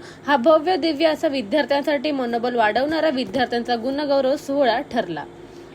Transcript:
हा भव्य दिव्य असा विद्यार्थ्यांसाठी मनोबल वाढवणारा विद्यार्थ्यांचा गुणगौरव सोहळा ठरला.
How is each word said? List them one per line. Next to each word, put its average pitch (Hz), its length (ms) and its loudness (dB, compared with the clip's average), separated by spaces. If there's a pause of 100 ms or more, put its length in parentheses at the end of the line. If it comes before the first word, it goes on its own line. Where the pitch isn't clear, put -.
(260)
हा 285 100 4
भव्य 320 400 4
दिव्य 311 300 0
असा 311 220 0
विद्यार्थ्यांसाठी 277 840 0
मनोबल 240 460 -2
वाढवणारा 269 520 2
विद्यार्थ्यांचा 240 680 -2
गुणगौरव 277 600 0
सोहळा 277 440 0
ठरला. 170 440 -4 (500)